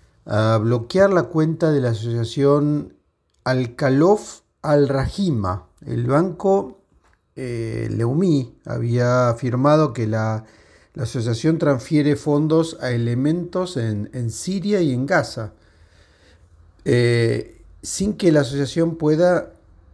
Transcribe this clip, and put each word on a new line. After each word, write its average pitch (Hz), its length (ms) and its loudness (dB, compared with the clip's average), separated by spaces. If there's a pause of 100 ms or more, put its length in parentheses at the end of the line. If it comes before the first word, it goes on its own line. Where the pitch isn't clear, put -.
(260)
a 110 320 2
bloquear 120 540 2
la 180 120 2
cuenta 156 500 0
de 143 80 2
la 123 80 0
asociación 139 1040 0 (500)
Al-Khalof 135 960 0 (220)
Al-Rahima. 135 1080 0 (180)
El 120 220 -4
Banco, 190 800 0 (500)
eh, 117 560 -6
Leumí 131 720 0
había 120 640 0
afirmado 131 640 2
que 113 160 -4
la, 110 380 -2 (480)
la - 100 -8
asociación 120 540 -2
transfiere 147 580 2
fondos 156 640 0
a 127 120 -4
elementos 156 840 -2
en, 110 380 -4
en 117 180 -4
Siria 196 480 -2
y 156 140 0
en 127 120 -2
Gaza, 139 500 -2 (1300)
eh, 120 680 2 (300)
sin 202 320 -4
que 170 180 2
la 151 80 4
asociación 143 560 -2
pueda, 160 560 2 (400)